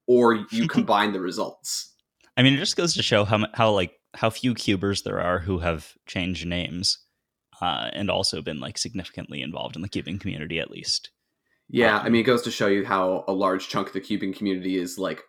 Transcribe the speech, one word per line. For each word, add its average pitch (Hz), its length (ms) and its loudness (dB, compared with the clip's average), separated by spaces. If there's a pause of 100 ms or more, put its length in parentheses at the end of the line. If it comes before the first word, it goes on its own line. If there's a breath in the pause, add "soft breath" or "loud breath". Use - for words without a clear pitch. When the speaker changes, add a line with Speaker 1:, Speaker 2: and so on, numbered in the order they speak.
Speaker 1:
or 117 420 6
you 113 180 0
Speaker 2:
<laughs> - 20 -2
Speaker 1:
combine 107 440 2
the 92 60 -4
results. - 760 -6 (420 soft breath)
Speaker 2:
I 127 60 2
mean, 135 120 8
it 135 40 2
just 175 200 -2
goes 175 180 0
to - 80 -2
show 104 220 4
how 104 140 2
mu-, 110 140 2
how, 113 180 4
like, 92 200 2 (240)
how 113 160 0
few 123 240 -2
cubers 98 480 0
there 98 160 -4
are 87 180 0
who 87 220 -2
have 82 340 -4 (140)
changed 87 400 -4
names, 87 500 -2 (640)
uh, 64 320 -2
and 95 160 -4
also 92 320 -2
been, 76 180 -8
like, 65 200 -10
significantly - 640 -10
involved - 320 -8
in 80 80 -8
the 104 60 -8
cubing 87 280 -6
community, 85 420 -6
at - 120 -6
least. - 400 -6 (580)
Speaker 1:
Yeah, 110 300 4
Speaker 2:
Um, 104 60 -4
Speaker 1:
I 110 40 2
mean, 117 120 6
it 110 40 0
goes 120 180 6
to 113 80 -4
show 113 160 0
you 101 180 4
how 92 420 0
a 98 60 0
large 95 340 0
chunk 101 200 -4
of - 60 -16
the 95 80 -4
cubing 98 320 -4
community 95 440 -2
is, 90 200 -4
like, 90 320 -4